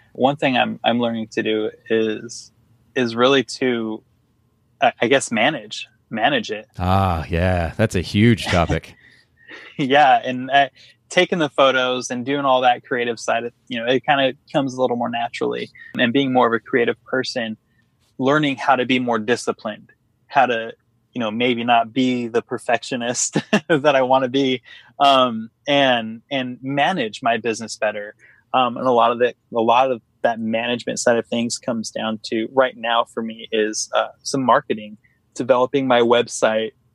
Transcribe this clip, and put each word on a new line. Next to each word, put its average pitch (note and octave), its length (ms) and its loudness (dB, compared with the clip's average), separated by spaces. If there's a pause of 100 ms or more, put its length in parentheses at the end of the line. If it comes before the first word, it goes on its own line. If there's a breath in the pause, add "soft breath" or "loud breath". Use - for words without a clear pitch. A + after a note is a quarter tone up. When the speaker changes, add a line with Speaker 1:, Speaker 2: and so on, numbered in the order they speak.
(140)
Speaker 1:
one C3+ 220 0
thing C3+ 220 0
I'm, A2+ 260 -2
I'm A#2 160 2
learning A2+ 340 -2
to A2+ 100 -2
do A2 280 -2 (180)
is, A2 640 -4 (440)
is A#2+ 200 -2
really C3 280 4
to, A#2 600 -4 (800)
I, B2 100 4 (100)
I B2+ 60 2
guess, C3+ 240 0
manage, A2+ 560 -4 (220)
manage A2+ 420 -2
it. G#2+ 160 -10 (100)
Speaker 2:
Ah, F2+ 520 0
yeah, F2 480 0
that's G#2+ 180 0
a F2+ 60 0
huge G#2+ 440 2
topic. E2 540 0
Speaker 1:
<laughs> - 60 -20 (720 loud breath)
Yeah, C3+ 460 4
and, B2+ 280 -6
uh, C#3 180 4 (400 soft breath)
taking F3+ 300 2
the D3+ 100 0
photos B2+ 640 2
and B2 140 -6
doing C#3 200 -2
all B2+ 160 4
that B2 240 0
creative A#2+ 340 -2
side A#2 260 -2
of, A#2+ 80 -12 (140)
you A#2+ 120 -8
know, A2+ 60 -6
it B2+ 200 0
kinda C#3 280 2 (200)
comes C3+ 200 -2
a B2+ 80 -8
little A#2+ 140 2
more A#2+ 140 -4
naturally. A#2+ 600 -6 (280 loud breath)
And A#2+ 160 2
being C3+ 180 2
more B2 160 4
of A#2 60 0
a A#2 60 0
creative A#2+ 440 -2
person, A#2+ 540 -6 (600)
learning C#3 400 0
how C#3 200 2
to B2+ 80 -2
be B2+ 140 0
more A#2+ 200 0
disciplined, A2 720 -4 (360)
how C3+ 180 2
to, A2+ 280 -4 (400)
you B2+ 60 -8
know, A2 120 -2
maybe A#2 340 0
not A#2 260 2
be B2 360 -2
the A2+ 140 -2
perfectionist - 960 -4 (160)
<laughs> G3+ 140 0
that D3 280 2
I C3+ 80 2
wanna C3 260 2
be, C3 320 0 (380 loud breath)
um, B2+ 500 4 (180)
and, B2 540 0 (100)
and B2+ 300 -6
manage C#3 640 -2
my A#2 140 0
business A2 380 -6
better. G#2 400 -6 (380 soft breath)
Um, B2 240 0
and C3 100 -4
a B2+ 40 4
lot A#2 200 4
of A#2+ 100 -4
it, A#2+ 140 2 (180)
a A#2+ 60 -2
lot A#2+ 320 4
of A2+ 100 -6 (200)
that A#2 180 0
management A#2 600 -4
side A#2 180 2
of A2+ 100 -2
things A#2 300 -4
comes A#2 340 -6
down A2 340 -6
to A2+ 280 -4
right C3 240 0
now A#2 280 0
for - 180 -8
me A2+ 280 -12
is, A2 420 -2
uh, A2 160 -2 (120)
some C3+ 220 -4
marketing, A2 540 -2 (360)
developing B2+ 540 0
my B2 140 4
website, A#2 680 0 (240)